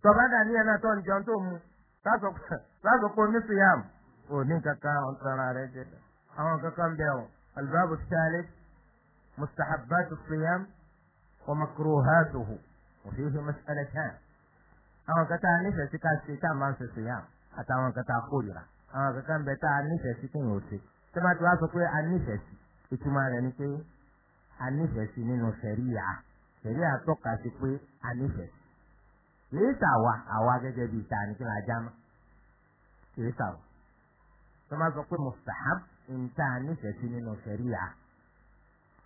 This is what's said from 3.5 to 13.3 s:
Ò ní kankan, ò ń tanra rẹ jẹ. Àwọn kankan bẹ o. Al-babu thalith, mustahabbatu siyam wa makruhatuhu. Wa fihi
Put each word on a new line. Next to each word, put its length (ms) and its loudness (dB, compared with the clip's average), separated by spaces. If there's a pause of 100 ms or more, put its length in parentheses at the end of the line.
Ò 140 0
ní 160 2
kankan, 360 -2
ò 160 -2
ń 100 -10
tanra 300 -2
rẹ 220 -4
jẹ. 100 -12 (520)
Àwọn 260 0
kankan 340 -2
bẹ 120 0
o. 200 -2 (240)
Al-babu 440 0 (120)
thalith, 400 2 (880)
mustahabbatu 800 -2 (120)
siyam 380 0 (800)
wa 80 -2
makruhatuhu. 1040 2 (460)
Wa 80 -12
fihi 260 -4